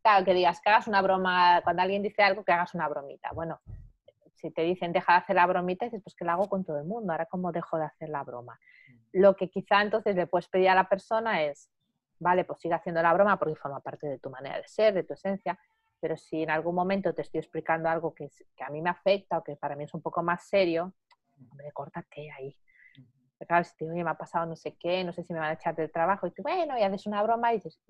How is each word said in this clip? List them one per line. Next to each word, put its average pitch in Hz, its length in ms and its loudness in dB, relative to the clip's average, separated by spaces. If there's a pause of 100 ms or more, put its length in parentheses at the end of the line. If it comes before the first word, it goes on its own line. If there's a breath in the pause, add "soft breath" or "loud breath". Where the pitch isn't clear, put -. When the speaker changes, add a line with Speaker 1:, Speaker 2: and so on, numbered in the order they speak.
Speaker 1:
Claro, 202 240 6
que 190 80 4
digas, 175 280 2
que - 80 0
hagas 214 180 4
una 202 140 2
broma, 180 640 4
cuando 175 180 0
alguien 196 200 0
dice 202 220 2
algo, 196 220 2
que 180 80 2
hagas 175 200 0
una 165 140 -2
bromita. 139 460 -8
Bueno, 160 260 -8 (760)
si 156 160 -12
te - 100 -4
dicen, 175 320 -2
"Deja 180 200 2
de 180 60 8
hacer 185 160 -2
la 175 100 6
bromita", 180 400 0
dices, 226 160 -10
"Pues - 140 -20
que - 80 -10
la 170 100 0
hago 190 140 0
con 196 160 -2
todo 151 160 -4
el 147 60 -8
mundo, 208 260 -6
ahora 160 140 -4
¿cómo 180 260 -6
dejo 165 260 -4
de 156 80 -2
hacer 156 240 -12
la 143 140 -6
broma?". 120 340 -16 (300 soft breath)
Speaker 2:
Ujú. 123 120 -20 (120)
Speaker 1:
Lo 190 240 8
que 185 140 -6
quizá 202 320 2
entonces 214 340 0
le 175 120 0
puedes - 200 -2
pedir 185 220 4
a 185 60 6
la 185 120 4
persona 214 560 0
es, - 260 -6 (500)
"Vale, 175 260 2
pues - 160 -12
sigue 170 140 -2
haciendo 165 260 -2
la 165 120 4
broma 196 240 4
porque 156 180 -2
forma 135 260 -10
parte 147 260 -10
de 135 120 -8
tu 139 100 -12
manera 131 280 -10
de - 120 -12
ser, 214 240 2
de 175 100 0
tu - 120 -10
esencia, 190 440 -6 (400)
pero 160 160 -4
si 160 280 -6
en 156 80 -2
algún 160 240 -2
momento 185 380 0
te - 100 -8
estoy - 180 -8
explicando 160 480 -2
algo 165 260 -4
que 147 100 -14
es, - 200 -20 (100)
que - 80 -14
a 135 60 -10
mí 147 120 -8
me 175 100 -2
afecta 190 480 0
o - 40 -12
que 147 140 -12
para 147 180 -8
mí 147 80 -10
es 151 100 -16
un 160 80 -10
poco 165 220 -6
más 175 240 -4
serio, 180 460 0 (440)
Speaker 2:
Ujú. 127 140 -20
Speaker 1:
hombre, 139 220 -18
córtate 147 580 -14
ahí". 135 260 -14 (400 soft breath)
Speaker 2:
Ujú. 131 100 -20 (300)
Speaker 1:
Pero - 100 -16
claro, 175 180 4
si - 120 -20
te, 160 140 -10
"Oye, 175 140 -4
me 160 60 -2
ha 156 60 -6
pasado 170 280 -4
no 165 100 -8
sé - 240 -12
qué, 180 240 -2
no 175 100 -6
sé 170 100 -10
si 175 100 -10
me 160 60 -6
van 156 100 -2
a 160 40 -2
echar 165 220 -6
del 156 160 -4
trabajo", 180 360 0
y 175 40 -6
tú, - 120 -16
bueno, 311 340 -4
y 220 60 2
haces 196 240 -2
una 208 160 -2
broma 233 300 0
y 226 40 0
dices, - 320 -12